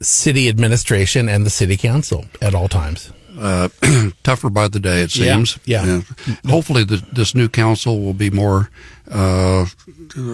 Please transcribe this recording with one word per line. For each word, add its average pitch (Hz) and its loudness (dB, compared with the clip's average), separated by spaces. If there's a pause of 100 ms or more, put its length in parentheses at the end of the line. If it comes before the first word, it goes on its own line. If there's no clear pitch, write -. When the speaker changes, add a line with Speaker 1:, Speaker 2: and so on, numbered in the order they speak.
Speaker 1:
city 135 2
administration 113 2
and 104 2
the 104 0
city 98 0
council 120 -2 (160)
at 104 0
all 90 0
times. 80 -4 (300)
Speaker 2:
Uh, 92 -2 (120)
<clears throat> 127 4 (140)
tougher 127 0
by 104 0
the 101 -4
day, 90 0
it 82 -4
Speaker 1:
Yeah, 127 2
Speaker 2:
seems. 117 0
Speaker 1:
yeah. 110 0 (420)
Speaker 2:
Yeah. 113 -4 (160)
Hopefully 147 2
the, 101 0 (160)
this 117 0
new 123 2
council 113 0
will 98 -4
be 101 -2
more, 98 2 (400)
uh, 92 2 (680)